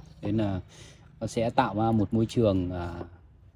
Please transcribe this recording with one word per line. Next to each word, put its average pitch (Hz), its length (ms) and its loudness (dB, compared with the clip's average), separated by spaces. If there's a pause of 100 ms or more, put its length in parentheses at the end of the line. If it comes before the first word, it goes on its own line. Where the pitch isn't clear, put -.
(220)
nên 104 160 -2
là 98 240 -2 (580)
nó 113 80 -4
sẽ 117 220 -2
tạo 113 260 2
ra 113 160 2
một 107 220 2
môi 110 120 2
trường, 95 460 2
à, 87 220 -6 (600)